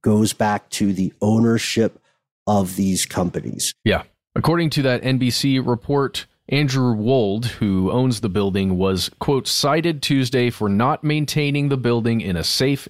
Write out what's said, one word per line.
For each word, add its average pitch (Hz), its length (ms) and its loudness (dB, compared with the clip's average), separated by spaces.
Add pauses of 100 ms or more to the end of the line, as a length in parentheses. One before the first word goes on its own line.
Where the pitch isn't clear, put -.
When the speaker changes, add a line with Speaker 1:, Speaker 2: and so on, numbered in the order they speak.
Speaker 1:
goes 107 300 4
back 104 380 -2
to 101 220 -2
the 92 280 -2
ownership 113 800 2 (460)
of 98 300 0
these 95 280 0
companies. - 720 -6 (100)
Speaker 2:
Yeah. 98 200 0 (300)
According 160 360 0
to 147 120 -2
that 127 200 0
N 131 160 0
B 123 120 0
C 135 280 0
report, 127 680 -2 (220)
Andrew 135 440 0
Wold, 110 540 0
who 95 440 0
owns 127 300 0
the 117 80 -2
building, 95 500 0
was, 95 400 0
quote, 139 300 0
"cited 160 520 0
Tuesday 127 500 0
for 107 180 -2
not 117 340 0
maintaining 147 680 0
the 139 60 2
building 117 440 0
in 92 160 -2
a 82 80 -2
safe - 460 0